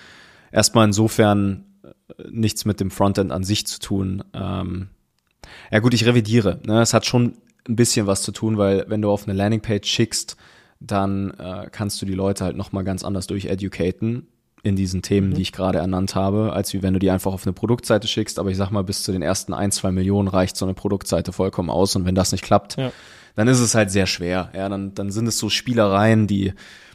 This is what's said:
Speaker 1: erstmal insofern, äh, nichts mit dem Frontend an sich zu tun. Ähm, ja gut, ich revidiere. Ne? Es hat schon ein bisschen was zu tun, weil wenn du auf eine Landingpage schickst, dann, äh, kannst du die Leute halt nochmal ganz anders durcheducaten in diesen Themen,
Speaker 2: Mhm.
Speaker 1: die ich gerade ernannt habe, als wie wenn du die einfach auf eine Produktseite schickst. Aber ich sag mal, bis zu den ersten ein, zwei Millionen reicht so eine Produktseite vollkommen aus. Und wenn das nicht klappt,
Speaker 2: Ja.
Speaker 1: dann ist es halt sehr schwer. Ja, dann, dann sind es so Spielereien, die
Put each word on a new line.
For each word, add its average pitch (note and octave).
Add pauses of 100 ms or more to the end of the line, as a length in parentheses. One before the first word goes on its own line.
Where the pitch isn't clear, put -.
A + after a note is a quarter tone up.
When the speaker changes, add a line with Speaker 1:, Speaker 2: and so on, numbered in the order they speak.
(500)
Speaker 1:
erstmal G#2+
insofern, G2+ (200)
äh, -
nichts A2
mit G2+
dem F#2+
Frontend G2
an F2+
sich G#2
zu -
tun. F#2+
Ähm, F#2 (800)
ja A2
gut, A#2+
ich A2
revidiere. A2+
Ne? G#2+
Es A2+
hat A2
schon A#2+ (340)
ein A2+
bisschen A#2
was G2
zu G#2+
tun, A2
weil G2
wenn G#2+
du G#2
auf G2+
eine G2
Landingpage G#2+
schickst, - (420)
dann, G2
äh, F#2
kannst -
du G2
die F#2+
Leute F#2+
halt F2+
nochmal F#2+
ganz F#2
anders F#2+
durcheducaten G2 (360)
in G2+
diesen F#2
Themen, G2
Speaker 2:
Mhm. F#2+
Speaker 1:
die F#2
ich -
gerade F#2
ernannt F#2
habe, G2
als G2+
wie F#2+
wenn F#2
du F#2
die F#2+
einfach F#2+
auf F#2
eine F#2+
Produktseite A2
schickst. -
Aber F#2+
ich F#2
sag F#2+
mal, G2+
bis G2
zu G#2+
den F#2
ersten F2
ein, G2
zwei G2
Millionen G2
reicht F#2
so -
eine F#2
Produktseite F#2+
vollkommen F#2
aus. F#2+
Und F#2
wenn F#2
das F#2
nicht F#2+
klappt, -
Speaker 2:
Ja. C3 (460)
Speaker 1:
dann G#2+
ist B2+
es A#2
halt G#2+
sehr F#2+
schwer. F2+
Ja, F#2+
dann, G2
dann G2+
sind A2+
es A2
so G#2
Spielereien, G#2+
die G2 (400)